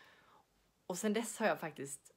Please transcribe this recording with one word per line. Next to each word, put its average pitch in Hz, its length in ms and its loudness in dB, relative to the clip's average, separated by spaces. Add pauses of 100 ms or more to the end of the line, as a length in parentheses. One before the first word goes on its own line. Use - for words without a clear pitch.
(880)
Och 180 100 -4
sen 214 160 2
dess 226 260 -2
har 214 80 4
jag 156 120 4
faktiskt, 143 580 -8